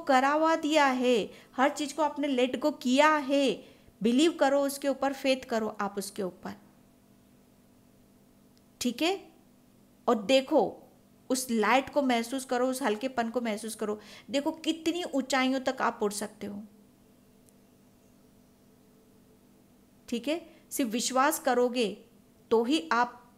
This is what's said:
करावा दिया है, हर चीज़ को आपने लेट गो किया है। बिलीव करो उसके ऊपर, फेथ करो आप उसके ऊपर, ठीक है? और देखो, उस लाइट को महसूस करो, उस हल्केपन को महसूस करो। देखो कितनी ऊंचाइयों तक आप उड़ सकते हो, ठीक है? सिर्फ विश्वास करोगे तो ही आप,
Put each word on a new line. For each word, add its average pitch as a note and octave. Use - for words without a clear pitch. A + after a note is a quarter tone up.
करावा D4
दिया D4+
है, B3+
हर C4
चीज़ C#4+
को D#4+
आपने D4
लेट B3+
गो D4+
किया C#4+
है। C#4
बिलीव B3+
करो C#4
उसके C#4
ऊपर, C4+
फेथ C4
करो A3
आप G#3
उसके G3
ऊपर, F#3+
ठीक B3
है? F#4+
और A3
देखो, C4
उस C4
लाइट A3+
को D4
महसूस B3+
करो, B3
उस C4
हल्केपन A3+
को B3
महसूस A3
करो। G#3
देखो C#4+
कितनी D#4+
ऊंचाइयों C4
तक C4
आप A3+
उड़ G3+
सकते G3+
हो, G3+
ठीक A#3
है? E4
सिर्फ B3
विश्वास C4
करोगे B3
तो A3+
ही C#4+
आप, -